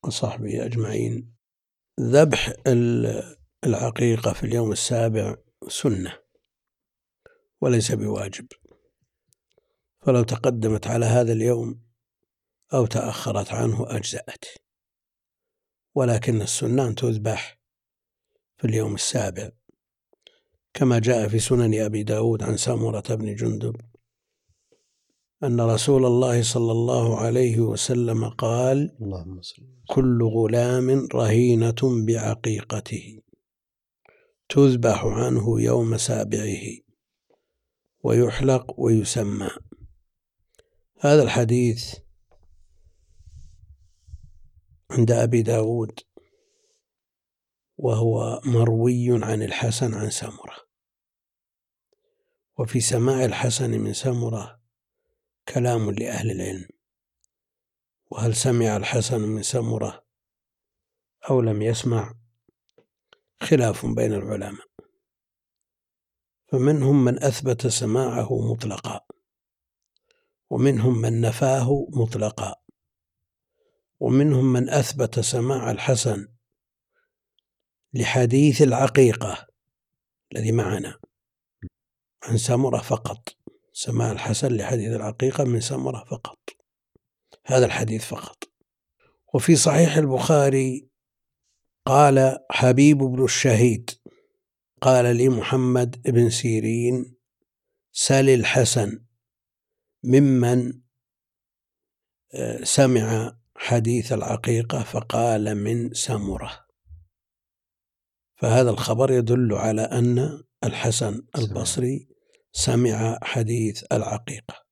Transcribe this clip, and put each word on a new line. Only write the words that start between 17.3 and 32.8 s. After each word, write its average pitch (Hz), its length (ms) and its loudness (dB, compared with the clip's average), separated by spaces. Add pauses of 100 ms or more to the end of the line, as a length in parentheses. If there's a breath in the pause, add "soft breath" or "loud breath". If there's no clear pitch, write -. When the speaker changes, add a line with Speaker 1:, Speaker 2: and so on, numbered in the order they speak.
Speaker 1:
في 127 100 -4
اليوم 107 280 -2
السابع، 95 540 -6 (1200 soft breath)
كما 123 260 2
جاء 110 280 0
في 110 120 0
سنن 113 400 0
أبي 107 240 -4
داود 107 400 -2
عن 107 140 -4
سمرة 113 580 -4
بن 107 200 -6
جندب 113 400 -4 (1700)
أن 120 180 0
رسول 120 440 2
الله 123 380 2
صلى 117 280 0
الله 117 460 0
عليه 117 420 0
وسلم 113 680 -2
قال: 127 720 -2
Speaker 2:
اللهم 90 400 -10
صل - 220 -20
وسلم. - 140 -20 (100)
Speaker 1:
"كل 123 360 2
غلام 123 880 2
رهينة 117 920 2
بعقيقته، 110 1120 -4 (1300 soft breath)